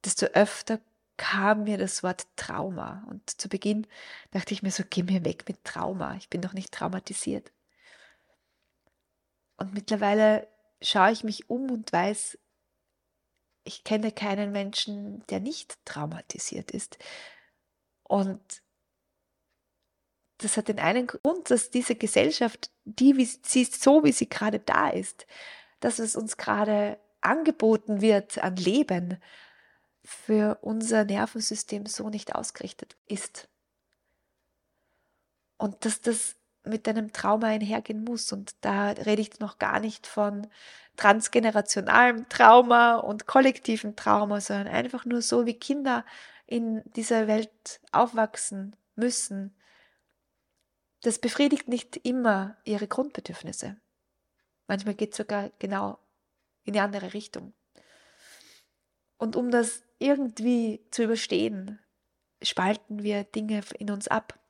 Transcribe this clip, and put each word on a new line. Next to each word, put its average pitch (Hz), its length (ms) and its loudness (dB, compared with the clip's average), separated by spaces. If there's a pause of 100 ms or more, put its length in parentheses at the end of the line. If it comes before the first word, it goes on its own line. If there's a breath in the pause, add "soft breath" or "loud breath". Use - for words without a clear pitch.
desto - 240 -2
öfter - 540 2 (360)
kam 208 460 0
mir 208 140 -2
das 190 260 -4
Wort 185 320 -6
Trauma. - 760 -8
Und - 200 -14
zu - 180 -10
Beginn 208 400 -2 (440 loud breath)
dachte 196 220 -4
ich - 80 -6
mir 190 100 -2
so, 190 160 -4
„Geh 175 160 -2
mir 180 200 0
weg - 240 -4
mit - 160 -12
Trauma, - 520 -6
ich - 140 -16
bin 175 120 -6
doch 185 120 -8
nicht 190 200 -12
traumatisiert.“ - 800 -8 (2000 soft breath)
Und 196 160 -8
mittlerweile 214 760 2 (320)
schaue 196 300 6
ich 220 120 -4
mich - 260 -8
um 254 220 -4
und 226 220 -6
weiß, 190 440 -2 (1300)
ich - 200 -16
kenne 214 280 -2
keinen 202 400 -4
Menschen, 202 760 -6
der 190 120 -4
nicht - 460 -10
traumatisiert - 840 -10
ist. - 280 -10 (1040 loud breath)
Und - 580 -2 (1800)
das - 200 -4
hat 208 100 -2
den 208 100 -2
einen 233 300 0
Grund, 320 420 -4
dass 247 220 2
diese 247 240 -2
Gesellschaft, - 720 0 (140)
die, 262 320 6
wie 262 100 4
sie, - 380 0
so 285 400 6
wie 285 80 6
sie - 180 -2
gerade 208 300 -2
da - 300 2
ist, - 360 -6 (540 loud breath)
dass - 180 0
es 226 180 -4
uns 226 220 -6
gerade 208 640 0 (220)
angeboten 220 800 2
wird 208 380 4
an 185 180 -2
Leben, 185 600 0 (840 soft breath)
für 214 580 0
unser 220 440 0
Nervensystem 208 840 -4
so 214 220 -8
nicht 214 260 -8
ausgerichtet - 600 -10 (120)
ist. - 400 -8 (2000)
Und 202 280 -6
dass 220 160 -4
das 226 340 -4 (280)
mit 220 240 -4
einem 220 260 -2
Trauma 220 340 0
einhergehen 214 560 -2
muss. 233 280 -6
Und 202 300 -12
da 202 280 0
rede 214 320 0
ich - 180 -8
noch 208 200 -10
gar - 200 0
nicht 214 280 -8
von 208 400 -4 (500 loud breath)
transgenerationalem 220 1300 4
Trauma 240 680 10
und 214 320 -4
kollektivem 262 680 2
Trauma, 208 460 2
sondern 202 260 -4
einfach 247 380 -4
nur 240 160 0
so, 240 240 2
wie 226 120 -2
Kinder 269 480 -2 (400 loud breath)
in 226 380 -4 (100)
dieser 220 340 0
Welt - 540 -2 (100)
aufwachsen 214 840 0 (200)
müssen. 202 600 -4 (1500 soft breath)
Das 226 180 0
befriedigt 285 480 0
nicht 240 300 -6
immer 220 680 -2
ihre 208 240 -4
Grundbedürfnisse. - 880 -8 (880)
Manchmal 202 280 -4
geht's 208 220 -6
sogar 208 420 -4
genau 196 400 -6 (640)
in 202 100 -8
die 208 60 2
andere 196 340 -4
Richtung. 208 400 -12 (1600 soft breath)
Und 226 180 -4
um 247 160 0
das 233 320 0 (160)
irgendwie 240 920 0
zu 240 120 0
überstehen, 208 760 -2 (640)
spalten 208 600 -2
wir 208 200 -2
Dinge 214 380 -4 (160)
in 208 140 -6
uns 202 160 -6
ab. - 320 -2 (100)